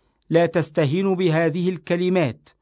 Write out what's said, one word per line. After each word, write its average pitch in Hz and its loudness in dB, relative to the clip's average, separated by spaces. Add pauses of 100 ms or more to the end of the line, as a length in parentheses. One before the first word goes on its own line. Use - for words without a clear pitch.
(300)
لا 165 4
تستهينوا 170 0
بهذه 170 0
الكلمات، 175 -2 (120)